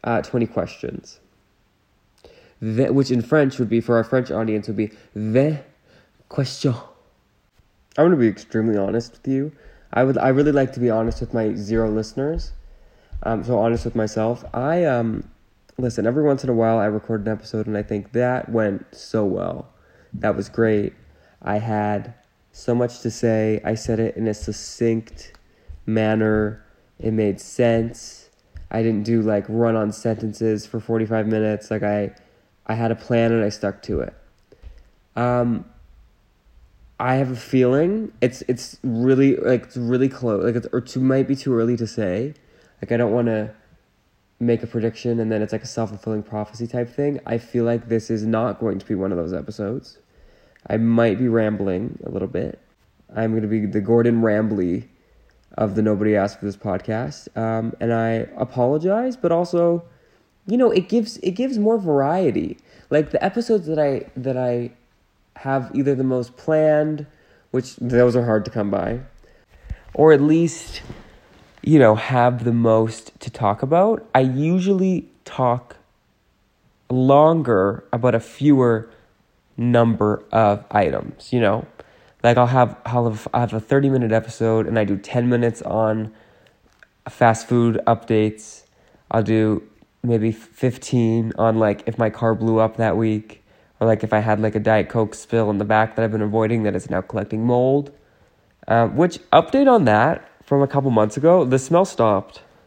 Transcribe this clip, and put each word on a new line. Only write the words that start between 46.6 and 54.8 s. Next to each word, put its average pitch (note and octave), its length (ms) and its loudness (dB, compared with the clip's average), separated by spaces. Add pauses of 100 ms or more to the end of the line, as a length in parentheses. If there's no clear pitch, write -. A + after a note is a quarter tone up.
type A#2+ 240 -6
thing. C#3+ 340 -4
I A#2 140 -6
feel A#2 280 -2
like A#2 220 -2
this A2+ 220 -2
is A2 160 -4
not A2+ 340 -2
going G2 200 -4
to - 80 -14
be A2 80 -4
one F#2+ 160 -4
of F2+ 80 -2
those E2+ 120 -6
episodes. G#2+ 680 -10 (680)
I A2 120 -2
might A#2 420 2
be B2+ 80 2
rambling G#2+ 760 -2
a - 60 -10
little - 180 -6
bit. - 320 -6 (560)
I'm A2 200 -2
gonna G#2+ 120 -2
be G#2 200 -2
the G#2 120 -2
Gordon A#2 440 2
Rambley G#2 680 0 (640)